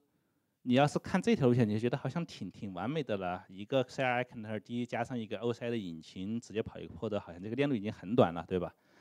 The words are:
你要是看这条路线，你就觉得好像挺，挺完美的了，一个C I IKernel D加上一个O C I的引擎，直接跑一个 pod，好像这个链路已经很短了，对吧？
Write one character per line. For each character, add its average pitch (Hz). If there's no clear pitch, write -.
你 123
要 139
是 147
看 -
这 233
条 143
路 123
线， 120
你 104
就 107
觉 120
得 123
好 -
像 170
挺， -
挺 104
完 92
美 156
的 110
了， 90
一 95
个 131
C -
I 123
IKernel 110
D 120
加 117
上 123
一 113
个 101
O 120
C 117
I 117
的 120
引 87
擎， 98
直 -
接 107
跑 -
一 85
个 82
pod， 104
好 -
像 85
这 101
个 113
链 139
路 147
已 117
经 101
很 95
短 107
了， 85
对 92
吧？ 85